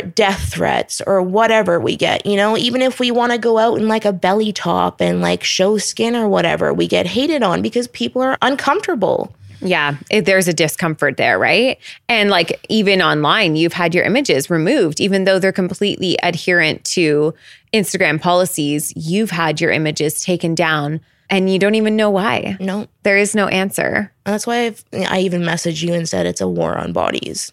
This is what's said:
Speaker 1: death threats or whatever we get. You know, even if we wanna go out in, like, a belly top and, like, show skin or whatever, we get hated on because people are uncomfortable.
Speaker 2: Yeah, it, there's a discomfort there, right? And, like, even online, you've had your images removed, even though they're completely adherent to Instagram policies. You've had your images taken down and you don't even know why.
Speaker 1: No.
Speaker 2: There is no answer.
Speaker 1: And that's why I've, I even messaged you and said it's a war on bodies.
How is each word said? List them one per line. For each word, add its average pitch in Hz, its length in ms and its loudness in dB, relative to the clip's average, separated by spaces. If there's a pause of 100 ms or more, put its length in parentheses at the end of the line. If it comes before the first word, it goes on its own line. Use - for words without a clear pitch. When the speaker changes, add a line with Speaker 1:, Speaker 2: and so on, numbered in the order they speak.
(140)
Speaker 1:
death 196 360 0
threats - 560 -2
or 196 140 2
whatever 196 580 2
we - 160 -2
get. - 300 0
You 202 120 0
know, 214 200 2
even 240 240 -2
if 254 180 0
we 247 120 0
wanna 240 260 0
go 226 220 2
out 226 200 4
in, 214 80 0
like, 220 200 0
a 202 80 2
belly 202 360 0
top 180 520 0
and, 175 180 0
like, 175 240 0
show 202 320 2
skin 226 400 -2
or 226 100 0
whatever, 170 460 2
we 170 160 0
get 180 180 0
hated 262 360 0
on 180 180 0
because 233 280 -2
people 240 340 -4
are 262 180 -2
uncomfortable. 277 920 0 (260)
Speaker 2:
Yeah, 151 360 0 (120)
it, 208 160 0
there's 190 220 2
a 180 60 2
discomfort 156 640 -2
there, 117 220 2
right? 165 400 2 (300)
And, 208 220 2
like, 175 380 0
even 196 340 2
online, 156 540 2
you've 165 160 2
had 175 220 0
your 175 100 2
images 175 440 0
removed, 175 520 0
even 190 240 2
though 190 160 4
they're 190 100 2
completely 185 720 -2
adherent 175 640 0
to 156 500 0 (380)
Instagram 165 480 0
policies. 165 720 0
You've 180 380 -2
had 160 280 0
your 165 120 2
images 151 480 -2
taken 170 340 -2
down 156 460 -2 (280)
and 190 240 2
you 190 60 2
don't 202 160 2
even 214 220 2
know 214 120 2
why. 180 520 -2
Speaker 1:
No. 190 260 -6 (160)
Speaker 2:
There 196 160 2
is 202 160 0
no 202 140 2
answer. 190 640 -2 (140)
Speaker 1:
And 202 80 -2
that's 214 120 -6
why 240 200 -2
I've, 220 260 -10
I 185 280 -2
even 180 200 0
messaged 170 420 -2
you 170 120 -2
and 170 120 -4
said - 200 -2
it's 175 160 -4
a 92 60 0
war 85 280 -2
on 85 160 -4
bodies. - 600 -4